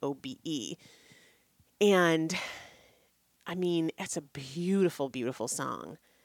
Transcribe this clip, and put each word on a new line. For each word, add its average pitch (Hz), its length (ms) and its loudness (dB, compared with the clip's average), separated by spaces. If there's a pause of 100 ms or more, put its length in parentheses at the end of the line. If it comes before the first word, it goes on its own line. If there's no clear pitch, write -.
O 139 100 -2
B 131 300 -10
E. 131 320 -6 (1040)
And, 175 580 6 (1080)
I 175 80 -6
mean, 175 420 2
it's - 200 -6
a 156 40 -2
beautiful, 156 880 0
beautiful 123 380 -4
song. 123 500 -6 (280)